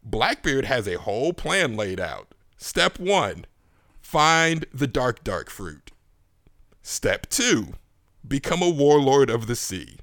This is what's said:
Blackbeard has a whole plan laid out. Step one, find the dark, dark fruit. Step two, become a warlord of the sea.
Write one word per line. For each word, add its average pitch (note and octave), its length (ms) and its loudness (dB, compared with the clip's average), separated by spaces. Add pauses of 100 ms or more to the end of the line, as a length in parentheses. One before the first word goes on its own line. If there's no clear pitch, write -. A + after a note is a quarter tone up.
Blackbeard C3+ 600 0
has A2+ 220 0
a F2+ 120 -4
whole B2 340 -2
plan D#3+ 420 0
laid F#2+ 240 -4
out. C2+ 340 -8 (240)
Step - 420 -2
one, D#3 460 0 (560)
find E3 720 2
the C3+ 140 -2
dark, B2 360 -2
dark F#2 260 -6
fruit. D#2 420 -14 (920)
Step - 460 -4
two, G#3 400 2 (560)
become C#3 360 -2
a F3 80 4
warlord C#3+ 600 4
of A2+ 180 -4
the A#2+ 80 -2
sea. C#2 480 -10